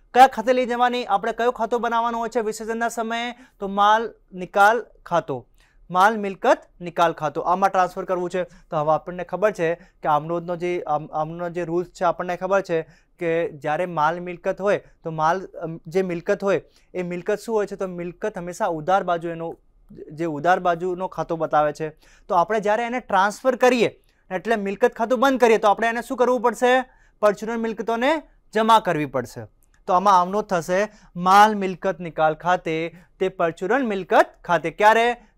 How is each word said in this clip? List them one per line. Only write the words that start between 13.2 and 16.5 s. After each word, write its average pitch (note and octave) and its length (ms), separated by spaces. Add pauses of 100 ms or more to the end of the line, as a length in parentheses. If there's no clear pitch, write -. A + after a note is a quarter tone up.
જ્યારે D3+ 360
માલ E3 340
મિલકત F3+ 420
હોય F#3+ 160 (260)
તો E3 80
માલ, D#3+ 340
અમ, E3 420
જે F3 140
મિલકત F#3 420
હોય F#3+ 180 (320)